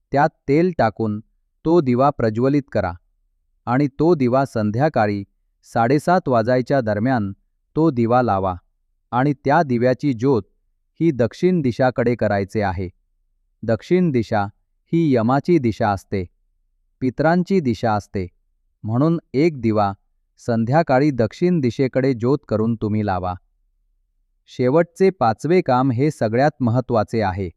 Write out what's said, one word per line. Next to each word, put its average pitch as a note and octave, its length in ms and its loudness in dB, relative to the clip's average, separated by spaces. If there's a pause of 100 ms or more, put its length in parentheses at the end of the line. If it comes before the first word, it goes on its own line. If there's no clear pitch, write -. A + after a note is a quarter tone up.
(120)
त्यात C#3+ 160 2 (200)
तेल E3 300 2
टाकून A2 420 -2 (440)
तो E3+ 160 2
दिवा B2+ 300 2
प्रज्वलित B2+ 520 0 (100)
करा F#2 200 -2 (720)
आणि C3+ 220 0 (100)
तो E3 160 2
दिवा C3 300 0
संध्याकाळी G#2+ 800 -2 (400)
साडेसात D3+ 640 0
वाजायच्या B2+ 520 0
दरम्यान G#2+ 520 -2 (440)
तो D#3 140 2
दिवा A#2+ 320 2
लावा F#2+ 320 -2 (580)
आणि C3 200 0 (120)
त्या D3 180 2
दिव्याची B2+ 500 0
ज्योत A#2 300 0 (580)
ही E3 100 2
दक्षिण D#3+ 500 0
दिशाकडे B2 540 0
करायचे G#2 480 -2
आहे. F#2 260 -4 (720)
दक्षिण E3+ 480 0
दिशा A2+ 320 0 (500)
ही E3 220 2
यमाची C3 440 2
दिशा A2+ 320 -2
असते, G2 340 -4 (760)
पितरांची E3 600 0
दिशा A#2+ 320 0
असते, G2+ 340 -6 (560)
म्हणून C#3 360 0 (160)
एक D3 260 0
दिवा G#2+ 320 0 (460)
संध्याकाळी C3 720 0
दक्षिण D3 500 0
दिशेकडे C3 540 0
ज्योत A#2+ 240 0 (100)
करून A2 260 -2
तुम्ही G#2+ 320 -2
लावा. F2+ 280 -4 (1120)
शेवटचे E3 640 0
पाचवे C#3+ 500 0
काम C3 300 0
हे C3 200 0
सगळ्यात B2 400 0 (100)
महत्त्वाचे A#2 600 0
आहे. F#2 360 -4